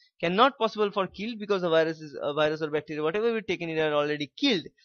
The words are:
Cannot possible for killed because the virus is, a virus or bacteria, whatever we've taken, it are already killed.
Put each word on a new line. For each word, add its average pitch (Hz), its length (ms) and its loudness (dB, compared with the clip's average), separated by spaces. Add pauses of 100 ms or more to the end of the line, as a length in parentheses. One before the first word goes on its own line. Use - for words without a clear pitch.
(200)
Cannot 196 380 4
possible 208 320 0
for 190 160 0
killed 220 320 -8
because 202 240 -2
the 180 60 0
virus 160 320 2
is, 147 200 -14
a 143 120 -2
virus 151 300 0
or 156 80 -4
bacteria, 151 320 -4
whatever 208 300 0
we've 214 140 -6
taken, 170 220 -4
it 160 100 -2
are 156 140 2
already 147 460 0
killed. 202 280 2 (180)